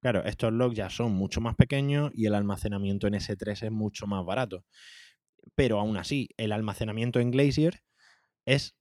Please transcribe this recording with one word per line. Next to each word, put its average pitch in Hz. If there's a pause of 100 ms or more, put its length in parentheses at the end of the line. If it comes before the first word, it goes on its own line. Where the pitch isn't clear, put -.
Claro, 110
estos 110
logs 120
ya 95
son 117
mucho 98
más 117
pequeños 143
y 110
el 104
almacenamiento 101
en 104
S 101
tres 104
es 110
mucho 107
más 98
barato. 95 (880)
Pero 117
aún 107
así, 120
el 110
almacenamiento 110
en 120
Glacier 143 (600)
es -